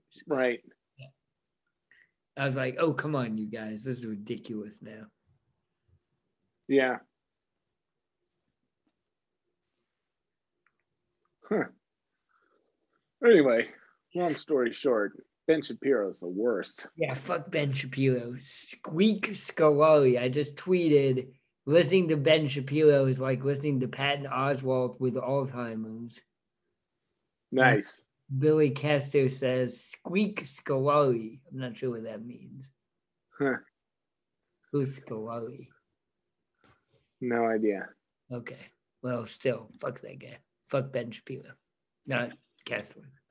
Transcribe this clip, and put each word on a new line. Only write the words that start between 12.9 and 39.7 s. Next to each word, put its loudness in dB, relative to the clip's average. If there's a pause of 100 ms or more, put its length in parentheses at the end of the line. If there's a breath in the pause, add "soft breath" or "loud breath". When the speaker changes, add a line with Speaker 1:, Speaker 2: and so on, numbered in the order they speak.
Speaker 1:
Anyway, 8 (460 soft breath)
long -2
story 0
short, 0 (360)
Ben 4
Shapiro's -2
the -10
worst. -4 (100)
Speaker 2:
Yeah, -4
fuck -6
Ben -2
Shapiro. -2
Squeak -2
Scolari. 4
I 0
just -4
tweeted, 2 (400 soft breath)
"Listening 4
to 2
Ben 4
Shapiro 4
is 0
like -2
listening 0
to -2
Patton -2
Oswalt -2
with 0
Alzheimer's." -6 (1300)
Speaker 1:
Nice. 4 (360)
Speaker 2:
Billy 4
Kester 2
says, -2
"Squeak -4
Scolari." 0 (140)
I'm -12
not -8
sure -6
what -8
that -12
means. -18 (720)
Speaker 1:
Huh. -2 (1160)
Speaker 2:
Who's -4
Scolari? -12 (1500)
Speaker 1:
No 0
idea. 0 (440)
Speaker 2:
Okay. -12 (440)
Well, -6
still, -4 (100)